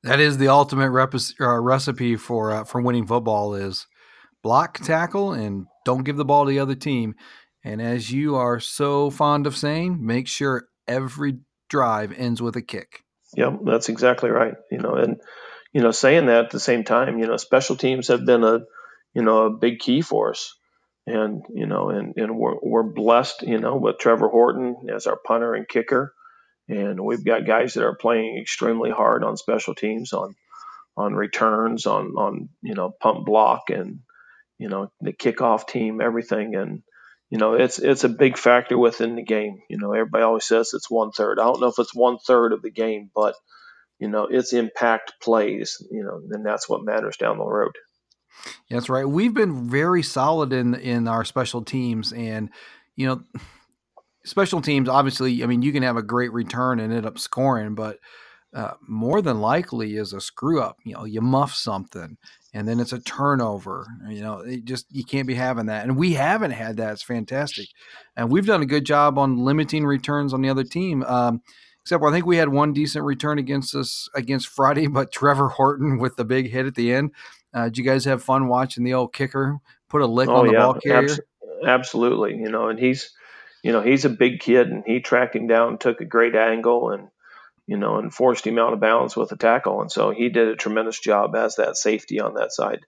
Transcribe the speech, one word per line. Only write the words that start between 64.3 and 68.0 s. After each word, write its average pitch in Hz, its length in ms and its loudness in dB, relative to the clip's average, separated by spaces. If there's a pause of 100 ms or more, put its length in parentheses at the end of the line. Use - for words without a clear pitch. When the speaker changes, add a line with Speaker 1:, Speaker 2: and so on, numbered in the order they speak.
Speaker 1:
it 123 240 -12
just, 123 260 -10
you 131 140 -8
can't 139 220 -4
be 127 80 -4
having 123 320 -2
that. 107 180 -6
And 131 120 0
we 170 180 2
haven't 165 360 0
had 113 260 -8
that. 110 160 -4
It's 107 100 -12
fantastic. 127 640 -6 (480)